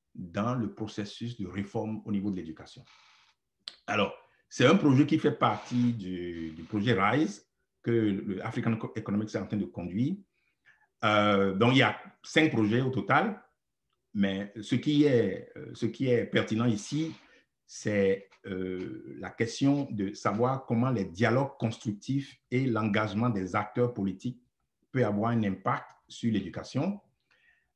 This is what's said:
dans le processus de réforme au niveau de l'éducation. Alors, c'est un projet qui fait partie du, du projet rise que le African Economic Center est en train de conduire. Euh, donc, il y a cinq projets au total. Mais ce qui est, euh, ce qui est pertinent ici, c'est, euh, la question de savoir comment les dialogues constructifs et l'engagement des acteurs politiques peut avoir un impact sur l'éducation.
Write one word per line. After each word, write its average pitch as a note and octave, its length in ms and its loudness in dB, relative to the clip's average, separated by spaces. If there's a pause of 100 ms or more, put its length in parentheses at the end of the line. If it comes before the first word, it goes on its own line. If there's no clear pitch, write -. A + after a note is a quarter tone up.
(140)
dans G2 420 -4
le A2 180 -4
processus A2 680 -10
de G2 60 -6
réforme G#2 600 -8
au A2 60 -6
niveau G2+ 200 -2
de F2+ 60 -6
l'éducation. D#2+ 460 -14 (1000)
Alors, G#2 300 0 (340)
c'est - 160 4
un D#3 100 8
projet D3 300 6
qui D3+ 140 2
fait - 120 2
partie A#2+ 640 2
du, F2 580 -6
du D#2+ 120 -14
projet G#2 300 0
rise A#2+ 540 0 (360)
que A#2+ 80 -2
le G#2 520 0
African A#2 320 -2 (200)
Economic G#2 340 -4
Center - 80 -6
est G2 80 -4
en - 20 -14
train - 100 -4
de G2+ 80 -2
conduire. G#2 500 -4 (880)
Euh, G#2 480 4
donc, A#2 200 4
il C3 40 6
y B2+ 60 6
a G#2+ 120 2 (280)
cinq D#3 280 4
projets A2+ 300 2
au C3 80 0
total. C#3+ 500 0 (760)
Mais G2 420 0
ce G#2 140 -4
qui D3 300 4
est, A2+ 520 2
euh, - 200 -14
ce - 100 -4
qui C3 240 -2
est A2+ 160 4
pertinent A2 400 0
ici, D3 480 -2 (540)
c'est, G2 600 0 (200)
euh, F#2 720 -8
la F2+ 100 -10
question C#3 600 0
de G2+ 240 -4
savoir B2 500 0
comment A#2+ 240 2
les G#2+ 160 0
dialogues A2+ 540 0
constructifs B2+ 760 -4 (140)
et C3 160 0
l'engagement A2 640 0
des F#2+ 260 -2
acteurs A#2+ 380 0
politiques G2+ 480 -6 (500)
peut B2+ 140 2
avoir G#2 240 0
un A#2 140 0
impact G2+ 480 -4 (160)
sur - 240 -4
l'éducation. A2 680 -4 (760)